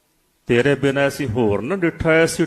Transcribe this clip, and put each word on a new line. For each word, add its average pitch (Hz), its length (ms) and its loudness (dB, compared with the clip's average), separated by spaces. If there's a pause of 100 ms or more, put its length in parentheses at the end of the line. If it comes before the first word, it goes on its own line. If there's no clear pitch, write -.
(460)
ਤੇਰੇ 131 280 2
ਬਿਨਾਂ 139 340 0
ਅਸੀਂ 139 200 -6
ਹੋਰ 104 340 0
ਨਾ 160 140 -6
ਡਿੱਠਾ, 165 480 0
ਅਸੀਂ 160 220 -2